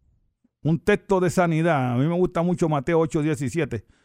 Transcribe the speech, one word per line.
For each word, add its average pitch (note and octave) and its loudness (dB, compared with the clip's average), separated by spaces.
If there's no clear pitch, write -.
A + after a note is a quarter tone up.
Un D#3 0
texto G3 0
de F3+ 2
sanidad. D#3+ 0
A A#2+ 0
mí C3 2
me E3+ -2
gusta F3 0
mucho F3 0
Mateo D#3 0
ocho D#3+ 0
diecisiete. C#3+ -4